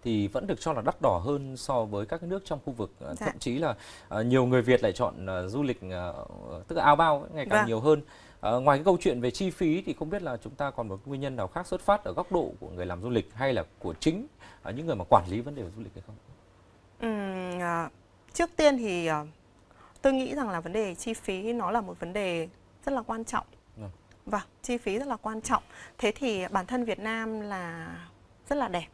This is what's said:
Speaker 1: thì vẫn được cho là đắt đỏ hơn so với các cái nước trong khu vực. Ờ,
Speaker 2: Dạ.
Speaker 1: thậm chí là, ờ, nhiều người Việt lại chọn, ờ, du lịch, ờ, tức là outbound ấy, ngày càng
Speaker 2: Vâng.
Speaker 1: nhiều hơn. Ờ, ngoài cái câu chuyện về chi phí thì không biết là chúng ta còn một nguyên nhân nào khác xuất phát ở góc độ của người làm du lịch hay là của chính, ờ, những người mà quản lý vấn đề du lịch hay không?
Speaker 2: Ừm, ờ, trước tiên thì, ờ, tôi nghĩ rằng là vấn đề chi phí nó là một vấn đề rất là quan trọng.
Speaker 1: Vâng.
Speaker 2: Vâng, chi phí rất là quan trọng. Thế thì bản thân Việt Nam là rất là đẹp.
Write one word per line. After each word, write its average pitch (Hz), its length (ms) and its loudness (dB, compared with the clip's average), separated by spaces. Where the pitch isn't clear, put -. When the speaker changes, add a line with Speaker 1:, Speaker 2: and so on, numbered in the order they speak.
Speaker 1:
thì 107 240 2
vẫn - 180 -4
được - 140 -2
cho 160 120 -2
là 120 100 -2
đắt 147 200 0
đỏ 95 220 4
hơn 139 320 -2
so 123 280 0
với 104 220 -4
các 160 140 -6
cái 170 100 -8
nước 190 140 -4
trong 151 200 -6
khu 143 80 -6
vực. 113 180 -4
Ờ, - 200 -10
Speaker 2:
Dạ. 208 60 -4
Speaker 1:
thậm 139 120 -4
chí 123 200 -2
là, 151 160 0
ờ, 107 140 -2
nhiều 123 240 6
người 127 160 4
Việt 120 200 6
lại 104 100 4
chọn, 95 340 -2
ờ, 92 220 -4
du 127 140 -4
lịch, 123 180 -2
ờ, 90 360 -8
tức 165 80 -4
là 147 140 6
outbound 147 340 6
ấy, - 100 -14
ngày 143 160 -4
càng 165 100 6
Speaker 2:
Vâng. 208 60 2
Speaker 1:
nhiều 113 140 0
hơn. 147 220 6
Ờ, 117 200 2
ngoài 139 180 6
cái 156 60 -2
câu 180 160 6
chuyện 123 200 2
về 123 100 2
chi 185 200 -2
phí 170 360 2
thì 151 120 -4
không 156 120 -6
biết 196 120 -4
là 131 140 -6
chúng 113 180 -12
ta 139 160 -4
còn 117 180 -6
một 98 180 -6
nguyên 139 140 -6
nhân 135 160 -4
nào 98 120 -4
khác 175 180 -6
xuất 185 140 -4
phát 202 240 2
ở 190 80 -6
góc 180 200 -4
độ 170 280 0
của - 80 -12
người 87 180 -6
làm 90 160 -6
du 120 80 -4
lịch 117 240 2
hay 131 180 6
là 92 120 4
của - 220 -4
chính, 190 260 2
ờ, 95 100 -8
những 151 140 -6
người 147 100 0
mà 90 140 -6
quản 98 200 8
lý 104 100 -2
vấn 143 140 -8
đề 131 80 -8
du 113 60 -12
lịch 123 120 -14
hay - 120 -16
không? 107 100 -18
Speaker 2:
Ừm, 190 600 -4
ờ, 170 280 -2
trước 339 240 0
tiên 294 220 8
thì, 180 280 0
ờ, 151 200 0
tôi 269 100 6
nghĩ 262 220 0
rằng 262 160 -2
là 170 100 -2
vấn 170 120 -8
đề 202 220 -2
chi 226 200 -6
phí 208 380 -4
nó 208 180 -2
là 226 100 0
một 180 200 -10
vấn 175 120 -8
đề 175 360 -2
rất 277 60 -2
là 247 100 -2
quan 226 220 -6
trọng. - 220 -4
Speaker 1:
Vâng. 104 140 -10
Speaker 2:
Vâng, 202 160 -2
chi 240 160 -2
phí 208 200 -2
rất 285 100 -4
là 233 80 -2
quan 220 240 -6
trọng. - 220 0
Thế 214 180 2
thì 208 320 -2
bản 190 180 0
thân 247 180 -2
Việt 214 140 -2
Nam 220 420 -4
là 170 560 -8
rất 285 80 2
là 247 120 0
đẹp. 175 260 -2